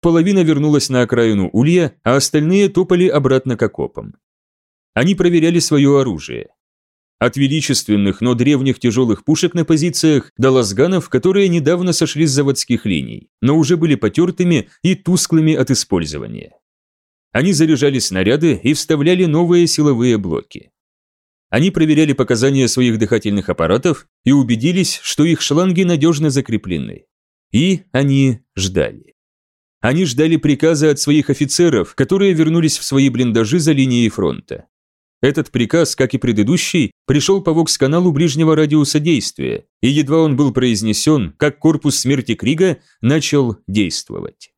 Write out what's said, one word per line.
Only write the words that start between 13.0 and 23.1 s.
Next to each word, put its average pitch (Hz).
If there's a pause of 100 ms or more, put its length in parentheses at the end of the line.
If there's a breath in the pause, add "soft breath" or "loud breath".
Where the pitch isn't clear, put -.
но 135
уже 160
были 160
потертыми 165 (120)
и 180
тусклыми 160
от 135
использования. 73 (760)
Они 165
заряжали 143
снаряды 113
и 135
вставляли 165
новые 170
силовые 127
блоки. 82 (800)
Они 151
проверяли 156
показания 127
своих 120
дыхательных 104